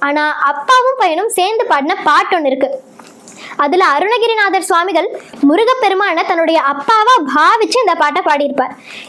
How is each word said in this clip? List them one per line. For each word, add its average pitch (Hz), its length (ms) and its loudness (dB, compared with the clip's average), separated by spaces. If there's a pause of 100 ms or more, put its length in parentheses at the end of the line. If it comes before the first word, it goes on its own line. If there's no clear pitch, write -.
ஆனா 294 300 -2
அப்பாவும் 480 680 0
பையனும் 381 300 0
சேர்ந்து 415 380 -2
பாடின 302 380 -2
பாட்டு 349 340 0
ஒண்ணு 294 80 -2
இருக்கு. 269 340 -2 (760)
அதுல 311 280 2
அருணகிரிநாதர் 392 800 0
சுவாமிகள் 349 580 -2 (280)
முருகப்பெருமான 392 800 2
தன்னுடைய 330 360 0 (100)
அப்பாவா 427 500 2 (140)
பாவிச்சு 415 420 2
இந்த 381 160 2
பாட்டை 311 280 -2
பாடியிருப்பார். 285 480 -2 (380)